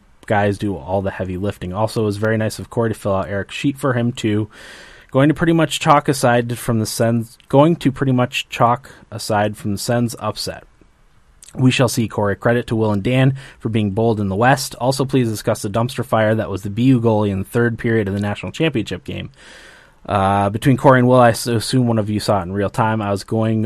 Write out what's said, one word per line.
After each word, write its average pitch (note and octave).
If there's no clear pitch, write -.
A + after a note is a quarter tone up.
guys G2+
do G2+
all F2+
the F#2+
heavy F#2
lifting. F#2
Also, G#2+
it -
was G2+
very A2
nice A2
of G2
Corey A#2
to G#2+
fill G2
out F#2+
Eric's G2
sheet C#3+
for C3+
him, A#2+
too. G#2+
Going C#3
to D3+
pretty E3
much D#3+
chalk D3+
aside B2
from A#2
the G#2+
Sens, A#2
going D#3
to C3+
pretty C3+
much B2
chalk A#2+
aside G#2+
from G#2
the G2
Sens A#2+
upset. -
We B2+
shall B2
see, A2+
Corey. G2+
Credit A#2+
to A#2+
Will A2
and G2+
Dan C3
for B2
being G#2+
bold A2
in G2+
the F#2+
West. C3
Also, C3+
please C3
discuss A2
the G#2+
dumpster A#2
fire A2
that F#2+
was F#2
the G#2
B G#2+
U B2+
goalie G#2+
in F#2+
the F#2+
third A#2+
period A2
of F#2+
the G2+
national G#2
championship A2+
game. F#2+
Uh, G2+
between A#2
Corey C3
and B2
Will, B2+
I A#2+
s-, -
assume A#2+
one A2+
of G#2
you G#2
saw G2+
it F2+
in F2+
real G2
time. A2
I G2+
was G2
going A2